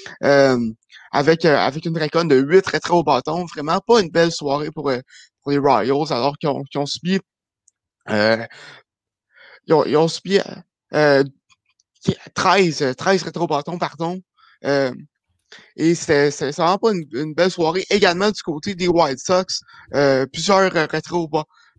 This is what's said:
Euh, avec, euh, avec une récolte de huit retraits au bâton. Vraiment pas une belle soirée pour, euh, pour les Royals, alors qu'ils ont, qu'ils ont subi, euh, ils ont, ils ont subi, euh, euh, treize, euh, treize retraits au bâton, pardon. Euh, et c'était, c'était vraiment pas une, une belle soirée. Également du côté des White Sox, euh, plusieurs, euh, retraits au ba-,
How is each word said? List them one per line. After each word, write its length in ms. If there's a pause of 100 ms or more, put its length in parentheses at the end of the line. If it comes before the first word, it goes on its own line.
(220)
Euh, 360 (540)
avec, 320
euh, 120
avec 280
une 140
récolte 300
de 80
huit 300
retraits 260
au 120
bâton. 400
Vraiment 420
pas 140
une 100
belle 220
soirée 380
pour, 180
euh, 120 (420)
pour 100
les 60
Royals, 540
alors 260
qu'ils 100
ont, 160
qu'ils 160
ont 60
subi, 340 (880)
euh, 360 (1200)
ils 80
ont, 100
ils 120
ont 120
subi, 300
euh, 40 (520)
euh, 300 (1080)
treize, 480
euh, 120
treize 280
retraits 220
au 20
bâton, 320
pardon. 420 (440)
Euh, 280 (840)
et 180
c'était, 380
c'était 180
vraiment 280
pas 140
une, 200
une 220
belle 160
soirée. 400
Également 400
du 120
côté 320
des 140
White 320
Sox, 400 (340)
euh, 320
plusieurs, 480
euh, 160
retraits 220
au 160
ba-, 160 (340)